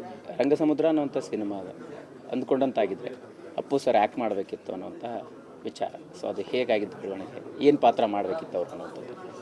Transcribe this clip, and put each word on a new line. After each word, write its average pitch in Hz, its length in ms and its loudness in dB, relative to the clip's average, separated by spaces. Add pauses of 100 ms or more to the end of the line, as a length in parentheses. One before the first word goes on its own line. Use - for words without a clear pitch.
(380)
ರಂಗಸಮುದ್ರ 151 500 4
ಅನ್ನುವಂಥ 147 300 2
ಸಿನಿಮಾ 104 380 -2 (760)
ಅಂದ್ಕೊಂಡಂತಾಗಿದ್ರೆ 123 800 2 (480)
ಅಪ್ಪು - 200 2
ಸರ್ 127 180 4
ಆ್ಯಕ್ಟ್ 107 240 6
ಮಾಡಬೇಕಿತ್ತು 101 520 -2
ಅನ್ನುವಂಥ 95 340 -8 (580)
ವಿಚಾರ. - 320 -4 (260)
So - 60 -4
ಅದು 101 140 -4
ಹೇಗಾಗಿದ್ದು 107 560 0
ಬೆಳವಣಿಗೆ, - 680 -4
ಏನು 147 120 8
ಪಾತ್ರ 123 280 6
ಮಾಡಬೇಕಿತ್ತು 95 520 -2
ಅವ್ರು 87 140 -2
ಅನ್ನುವಂಥದ್ದು? 87 420 -10 (280)